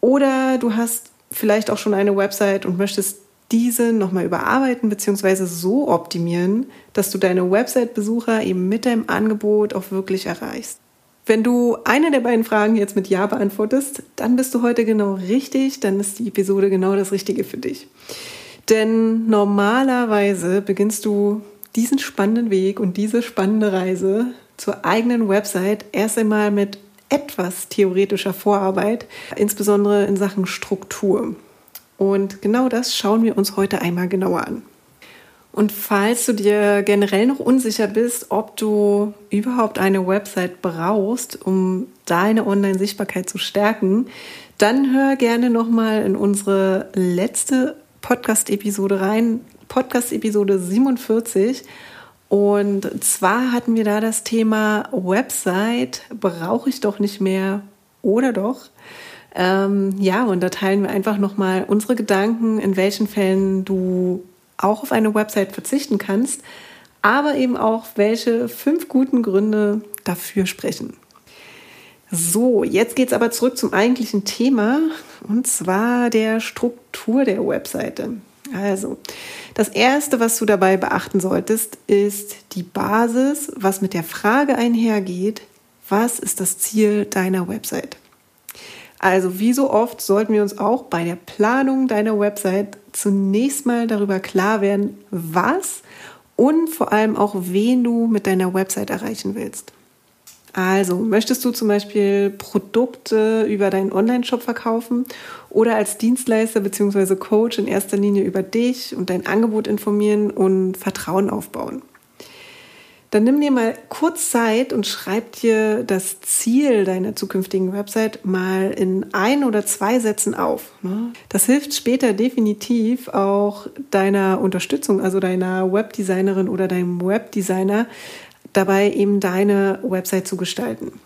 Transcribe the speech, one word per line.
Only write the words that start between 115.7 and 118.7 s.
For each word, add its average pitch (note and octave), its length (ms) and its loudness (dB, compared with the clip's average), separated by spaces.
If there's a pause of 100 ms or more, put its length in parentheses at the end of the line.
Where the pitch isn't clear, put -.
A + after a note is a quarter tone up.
das F#3+ 380 -4
Ziel A#3+ 640 2
deiner F#3 300 -2
zukünftigen F#3+ 580 -2
Website G#3 540 -4
mal F#3+ 460 0